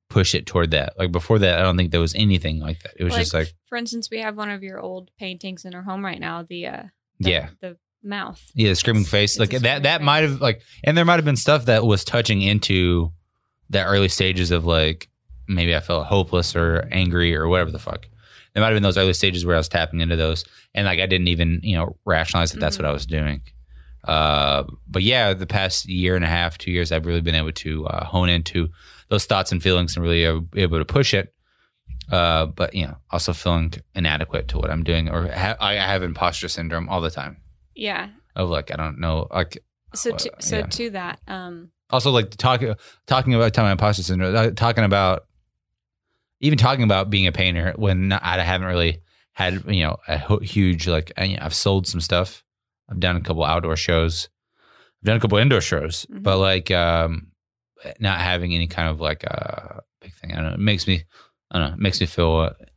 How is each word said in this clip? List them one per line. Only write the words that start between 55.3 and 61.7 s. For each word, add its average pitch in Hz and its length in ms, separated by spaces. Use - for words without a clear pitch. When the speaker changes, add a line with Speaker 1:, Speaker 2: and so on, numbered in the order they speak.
Speaker 1:
indoor 117 240
shows, 80 500
Speaker 2:
Mm-hmm. 196 100
Speaker 1:
but, 98 180
like, 95 300
um, 85 580
not 98 200
having 87 340
any 85 140
kind 82 220
of, 78 100
like, 78 260
uh, - 540
big 87 120
thing. 85 200
I - 20
don't 80 120
know. 85 60
It 87 60
makes 101 260
me, 85 180
I 90 100
don't 76 100
know. 78 60